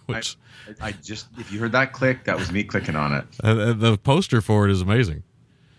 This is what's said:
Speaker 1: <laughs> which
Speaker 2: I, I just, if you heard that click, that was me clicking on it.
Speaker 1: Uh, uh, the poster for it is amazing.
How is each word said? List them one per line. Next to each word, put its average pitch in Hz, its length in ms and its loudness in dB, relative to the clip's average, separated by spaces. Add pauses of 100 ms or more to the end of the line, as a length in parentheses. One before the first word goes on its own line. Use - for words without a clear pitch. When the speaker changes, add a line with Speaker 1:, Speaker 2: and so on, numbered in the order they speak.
Speaker 1:
<laughs> - 40 -20
which 113 300 -8 (460)
Speaker 2:
I, 110 80 -8
I - 20 -8
just, 104 360 -14 (100)
if 113 140 -12
you 104 80 -6
heard 113 120 -2
that 131 220 2
click, 127 320 0
that 90 120 -2
was 87 140 -6
me 101 140 0
clicking 87 320 -4
on 73 160 0
it. 69 120 -4 (160)
Speaker 1:
Uh, 107 60 0
uh, 113 260 2
the 110 240 2
poster 139 440 2
for 104 260 4
it 98 40 4
is 95 100 2
amazing. 90 420 0 (560)